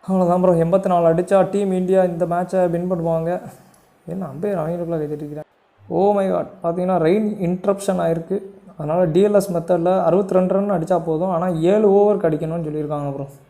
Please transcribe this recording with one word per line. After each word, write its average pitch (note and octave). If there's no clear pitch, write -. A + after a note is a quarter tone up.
அவ்வளோதான் F#3
ப்ரோ, F#3
எண்பத்தி F#3+
நாலு E3+
அடிச்சா F3+
டீம் G3+
இந்தியா F#3
இந்த F3+
மேட்சை F3
வின் F3+
பண்ணுவாங்க. E3
என்ன F#3+
அம்பையர் E3
அவங்களுக்குள்ள E3
கை D3+
தட்டிக்கிறாங்க? D3
Oh F3+
my G3
God, F3
பார்த்தீங்கன்னா F3+
ரெயின் G#3+
இன்டரப்ஷன் F#3
ஆயிருக்கு. E3
அதனால D#3+
டி D#3+
எல் G3+
எஸ் F#3+
மெத்தடில் E3+
அறுபத்தி F#3+
ரெண்டு F#3
ரன் G3
அடிச்சா E3+
போதும், E3+
ஆனா F3
ஏழு G#3+
ஓவர் G3+
அடிக்கணும்னு D#3+
சொல்லியிருக்காங்க D3
ப்ரோ. C#3